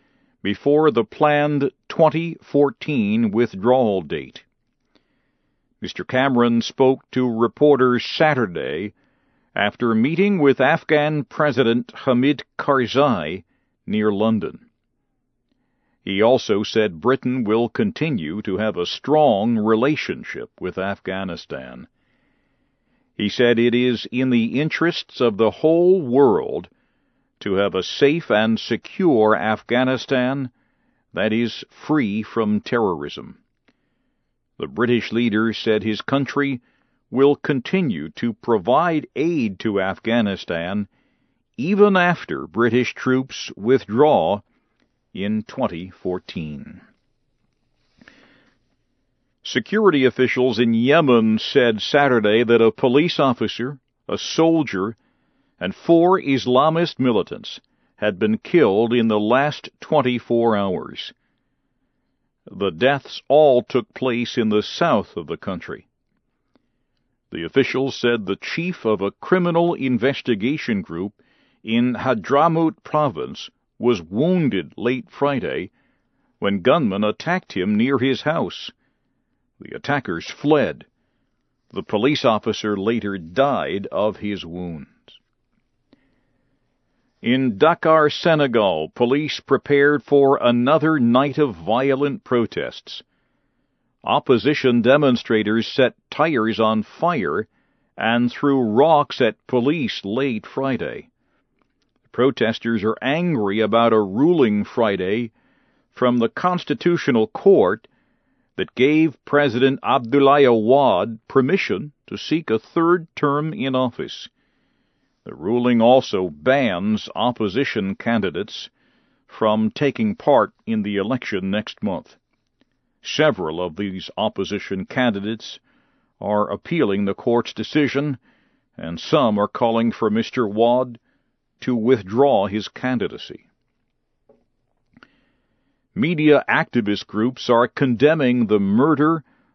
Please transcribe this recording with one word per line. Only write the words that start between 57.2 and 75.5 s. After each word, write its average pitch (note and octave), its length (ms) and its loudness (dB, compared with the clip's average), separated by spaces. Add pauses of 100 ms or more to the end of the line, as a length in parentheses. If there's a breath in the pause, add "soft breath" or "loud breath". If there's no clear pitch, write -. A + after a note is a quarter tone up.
had G#2 220 -2
been G#2+ 200 0
killed A#2 560 2
in A2+ 160 2
the G#2+ 100 2
last C3 480 0 (140)
twenty-four A#2+ 720 0
hours. F#2+ 560 -6 (1400)
The F#2 220 -4
deaths B2 560 -2
all C#3 360 6
took - 300 -4
place A#2+ 440 -4
in A2+ 100 0
the G#2 160 2
south C#3+ 540 -2
of E2 100 -10
the E2 80 -8
country. - 540 -12 (1400)
The E2 120 -8
officials C3 560 0
said A#2+ 260 0
the F#2+ 140 -4
chief - 460 -8
of G#2+ 160 0
a G2 100 -2
criminal E3+ 640 0
investigation B2 1080 -2
group F2 380 -10 (400)
in A#2+ 320 0
Hadramaut D3 880 0
province C3 680 -4 (280)
was A2+ 240 0
wounded A#2+ 760 -2
late A#2+ 320 -4
Friday F#2 640 -4 (680)